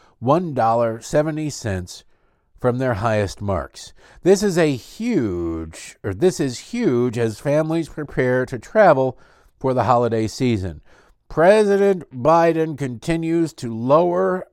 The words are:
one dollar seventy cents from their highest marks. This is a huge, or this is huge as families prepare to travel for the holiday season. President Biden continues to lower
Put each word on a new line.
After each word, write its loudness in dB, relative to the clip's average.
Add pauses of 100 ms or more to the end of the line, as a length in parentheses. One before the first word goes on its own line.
(200)
one -2
dollar 0
seventy -2
cents -8 (520)
from -2
their -2
highest -2
marks. -6 (300)
This 2
is 0
a 2
huge, -6
or -4
this 0
is -6
huge 0
as -4
families -2
prepare -2
to -10
travel 4 (400)
for -2
the 2
holiday 2
season. -2 (460)
President 4
Biden 2
continues -2
to -8
lower 0